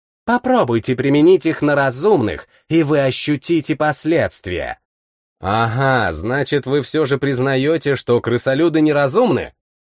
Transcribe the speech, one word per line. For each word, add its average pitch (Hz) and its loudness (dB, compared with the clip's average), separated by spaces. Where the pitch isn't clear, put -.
Попробуйте 190 0
применить 147 4
их 160 -2
на 147 0
разумных, 139 0
и 165 2
вы 147 0
ощутите 147 -2
последствия». 110 -4
«Ага, 113 0
значит, 131 -4
вы 139 0
всё 151 -2
же 139 -2
признаёте, 139 0
что 120 0
крысолюды 139 0
неразумны?» 147 2